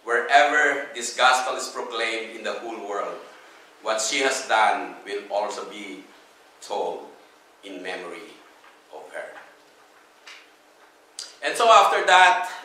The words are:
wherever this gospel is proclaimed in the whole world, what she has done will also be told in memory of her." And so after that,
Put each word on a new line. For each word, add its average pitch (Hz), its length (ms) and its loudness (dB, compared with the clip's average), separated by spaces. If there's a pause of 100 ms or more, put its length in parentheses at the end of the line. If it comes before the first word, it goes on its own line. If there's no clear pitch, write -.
wherever 143 920 2
this 120 220 -8
gospel 131 400 2
is - 120 -8
proclaimed 113 680 -6
in 107 80 -12
the 104 100 -4
whole 104 340 -10
world, - 300 -6 (640)
what 110 180 -2
she 139 200 -2
has 135 280 -2
done 98 460 2 (100)
will 101 260 -8
also 101 380 -4
be 101 360 -14 (560)
told - 460 -6 (580)
in 95 180 -14
memory 87 480 -12 (640)
of 78 80 -16 (100)
her." - 220 -12 (2000)
And 151 120 -4
so 233 120 4
after 202 380 6
that, 185 440 6 (140)